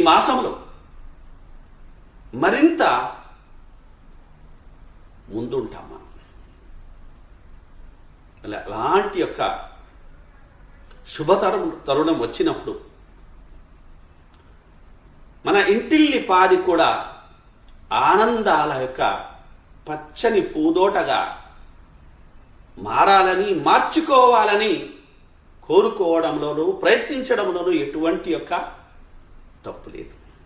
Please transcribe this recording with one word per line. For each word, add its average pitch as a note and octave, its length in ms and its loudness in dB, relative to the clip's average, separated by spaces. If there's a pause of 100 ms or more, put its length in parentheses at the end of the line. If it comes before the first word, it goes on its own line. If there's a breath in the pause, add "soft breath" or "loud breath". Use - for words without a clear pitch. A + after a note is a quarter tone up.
మాసంలో G#3+ 500 2 (1800)
మరింత B3 480 2 (2500)
ముందుంటాం A#2+ 560 -8
మనం. - 160 -20 (2500)
అలా, G#2 140 -10
అలాంటి D3 640 -2
యొక్క - 200 -4 (1700)
శుభతరం, F#3 540 0 (240)
తరుణం D#3 340 0
వచ్చినప్పుడు A#2 540 -4 (2750)
మన - 120 2
ఇంటిల్లి B3 600 2
పాది F#3 440 4
కూడా D#3+ 280 2 (1040)
ఆనందాల F3 800 2
యొక్క C3 280 -6 (840)
పచ్చని F#3+ 540 -2
పూదోటగా E3 800 0 (1600)
మారాలని, F#3 760 4
మార్చుకోవాలని A3 1160 4 (960)
కోరుకోవడంలోనూ E3 1040 0
ప్రయత్నించడంలోనూ G3 1000 -2
ఎటువంటి D#3+ 600 -4
యొక్క D3+ 220 -8 (1120)
తప్పు - 240 -16
లేదు. - 240 -18 (320)